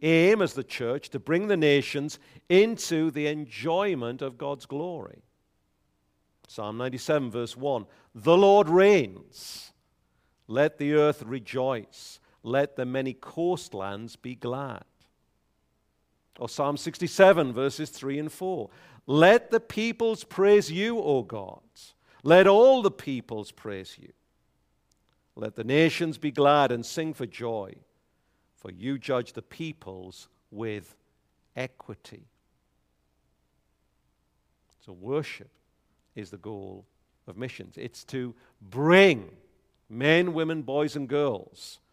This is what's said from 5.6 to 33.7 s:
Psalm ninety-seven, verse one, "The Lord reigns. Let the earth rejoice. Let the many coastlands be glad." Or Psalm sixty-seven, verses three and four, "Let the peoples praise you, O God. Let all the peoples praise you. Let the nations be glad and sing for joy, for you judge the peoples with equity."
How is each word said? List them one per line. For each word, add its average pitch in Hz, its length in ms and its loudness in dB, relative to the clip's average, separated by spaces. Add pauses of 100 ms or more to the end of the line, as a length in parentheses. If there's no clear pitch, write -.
Psalm 107 280 -10
ninety-seven, 127 540 -4
verse 117 260 -8
one, 127 300 -6 (280)
"The 131 220 4
Lord 196 320 6
reigns. 170 1040 0 (800)
Let 147 280 0
the 147 160 -2
earth 151 280 2
rejoice. 123 960 -8 (240)
Let 139 320 -2
the 127 120 -6
many 131 260 -4
coastlands 110 1040 -8
be 123 180 -14
glad." 123 520 -10 (1500)
Or 120 80 -8
Psalm 143 300 -4
sixty-seven, 170 720 4
verses 135 380 -4
three 139 280 -8
and 151 140 -10
four, 180 380 -8 (360)
"Let 180 440 6
the 226 100 0
peoples 226 640 -4
praise 196 480 2
you, 220 280 -4
O 139 220 -2
God. 98 400 -16 (600)
Let 180 220 8
all 247 340 8
the 202 100 0
peoples 117 600 -10
praise 98 460 -14
you. - 140 -20 (1200)
Let 107 180 -10
the 113 100 -10
nations 156 540 0
be 147 140 -6
glad 143 400 4
and 117 120 -4
sing 160 280 -8
for 131 140 -10
joy, 110 500 -10 (800)
for 95 160 -18
you 120 260 -8
judge 123 360 -6
the 110 80 -14
peoples 92 840 -16 (220)
with 104 460 -10 (580)
equity." - 720 -14 (2500)